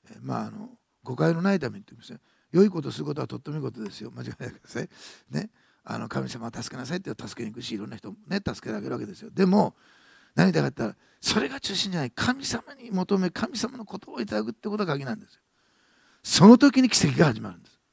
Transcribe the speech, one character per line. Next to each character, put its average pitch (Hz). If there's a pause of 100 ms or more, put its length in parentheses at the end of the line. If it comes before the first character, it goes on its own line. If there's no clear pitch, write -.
(160)
え、 -
ま 123
あ、 107
あ 107
の、 107 (320)
誤 127
解 160
の 165
な 196
い 190
た 135
め 104
に 101
言 -
っ -
て -
お -
き -
ま -
す -
ね。 - (320)
良 175
い 214
こ 170
と 139
す 117
る -
こ 143
と 147
は 127
と 127
っ 123
て 151
も 151
い -
い -
こ 131
と 120
で 208
す -
よ。 120
間 120
違 120 (140)
え 135
な -
い -
で -
く -
だ -
さ 123
い。 175 (420)
ね。 156 (340)
あ 113
の、 117
神 131
様 117
は 113
助 -
け 135
な 123
さ 139
い 180
っ -
て -
助 -
け 113
に 107
行 120
く -
し、 120
い 107
ろ 104
ん -
な 117
人 101
も 98
ね、 160
助 -
け -
て 220
あ 214
げ 165
る 131
わ 123
け -
で 196
す -
よ。 -
で 190
も、 185 (580)
何 185
言 -
い -
た 156
か 139
っ 135
た -
ら、 - (240)
そ -
れ 262
が 269
中 -
心 196
じ 180
ゃ -
な 135
い。 117
神 254
様 240
に 240
求 190
め、 185
神 226
様 233
の 233
言 190
葉 311
を 285
い 208
た 214
だ -
く 233
っ 226
て -
こ 208
と 208
が 156
鍵 143
な 123
ん 107
で -
す -
よ。 - (800)
そ -
の 240
時 262
に 254
奇 -
跡 131
が 165
始 113
ま 107
る 87
ん -
で -
す。 - (120)